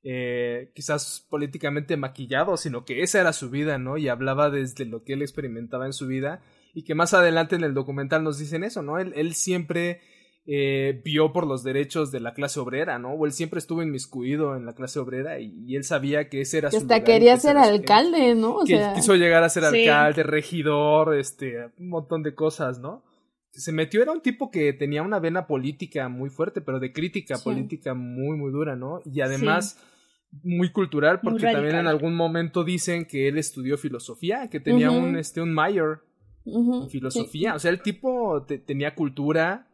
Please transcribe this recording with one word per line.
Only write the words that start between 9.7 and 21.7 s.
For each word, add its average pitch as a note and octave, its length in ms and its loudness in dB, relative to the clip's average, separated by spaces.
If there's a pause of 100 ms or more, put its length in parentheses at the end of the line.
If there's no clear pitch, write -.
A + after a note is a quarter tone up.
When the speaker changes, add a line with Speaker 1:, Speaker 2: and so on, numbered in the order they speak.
Speaker 1:
eh, C#3 580 0
vio D3+ 300 2
por F3 120 0
los C3 200 -4
derechos C#3+ 480 -2
de B2 80 -6
la A#2 120 -6
clase C#3+ 280 -6
obrera, C3 360 -4
¿no? B2 160 -10
O D#3 120 -2
él D3 80 -2
siempre E3 260 -6
estuvo E3 240 -6
inmiscuido C#3 720 -4
en B2 100 -10
la A#2 80 -12
clase C3 260 -10
obrera C3 420 -8
y, A2 120 -14 (140)
y B2+ 80 -6
él C#3 80 -4
sabía C#3+ 460 -2
que C3+ 120 -6
ese C#3 180 -2
era D3 100 0
Speaker 2:
Que A3 80 0
Speaker 1:
su A3 60 0
Speaker 2:
hasta A3+ 160 4
Speaker 1:
lugar A3+ 100 4
y - 20 10
Speaker 2:
quería A#3 220 10
Speaker 1:
que B3+ 60 6
ese D4+ 80 2
Speaker 2:
ser C#4+ 100 6
Speaker 1:
era C4+ 80 10
su G#3+ 60 6
Speaker 2:
alcalde, A#3+ 640 6
¿no? A3+ 200 2
O G4 80 2
Speaker 1:
que F3+ 140 4
Speaker 2:
sea G#3 160 2
Speaker 1:
quiso G3 240 4
llegar E3+ 260 6
a E3+ 60 4
ser F#3 160 0
Speaker 3:
Sí. F#3+ 220 6
Speaker 1:
alcalde, D3+ 360 6
regidor, D3+ 920 2
este, C3+ 420 -4 (200)